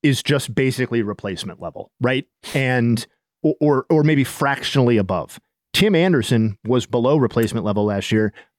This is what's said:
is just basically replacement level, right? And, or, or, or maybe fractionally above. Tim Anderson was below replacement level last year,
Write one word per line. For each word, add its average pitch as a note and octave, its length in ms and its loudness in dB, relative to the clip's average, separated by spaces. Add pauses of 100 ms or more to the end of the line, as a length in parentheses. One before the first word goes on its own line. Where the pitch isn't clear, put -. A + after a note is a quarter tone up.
is C#3 180 2
just C#3 320 -2
basically B2+ 480 0
replacement G2+ 580 -8
level, - 400 -12
right? C3 260 0 (280)
And, B2 520 0 (360)
or, D3+ 180 0
or, D3 300 2
or D#3 140 4
maybe D3 200 2
fractionally C3+ 760 0
above. F#2 420 -4 (340)
Tim G3 220 2
Anderson B2 680 2
was A#2+ 220 0
below B2+ 320 0
replacement A2+ 480 0
level G#2 200 0
last G2+ 260 -2
year, G#2+ 200 2 (260)